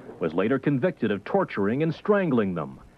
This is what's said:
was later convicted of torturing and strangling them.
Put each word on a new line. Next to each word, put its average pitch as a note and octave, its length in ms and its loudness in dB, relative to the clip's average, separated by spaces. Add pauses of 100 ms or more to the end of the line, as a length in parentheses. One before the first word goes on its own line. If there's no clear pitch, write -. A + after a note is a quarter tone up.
(200)
was E2 140 -2
later A2+ 260 2
convicted C3 500 0
of G2 140 -2
torturing C3 580 0
and D#3+ 140 0
strangling C3 580 2
them. C2+ 260 -8 (180)